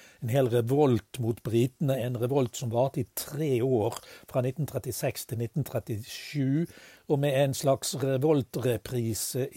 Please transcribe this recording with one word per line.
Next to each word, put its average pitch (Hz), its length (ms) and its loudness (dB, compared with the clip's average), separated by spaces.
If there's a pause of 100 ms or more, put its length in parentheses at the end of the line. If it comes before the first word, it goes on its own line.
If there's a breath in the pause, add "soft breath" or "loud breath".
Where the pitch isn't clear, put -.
(220 loud breath)
en 117 80 -4
hel 127 220 4
revolt 123 680 2
mot 117 240 -2
britene, 131 560 0
en 120 240 -4
revolt 127 320 0
som 123 160 -6
varte 127 320 0
i - 160 -6
tre 143 480 -2
år, 117 320 2 (320 loud breath)
fra 127 160 0
nitten 135 240 -2
trettiseks - 560 -6
til 117 160 -4
nitten 120 240 -2
trettisju, 135 1040 -2 (400 loud breath)
og 139 160 2
med 143 80 2
en 135 240 2
slags - 400 0
revoltreprise 127 1600 0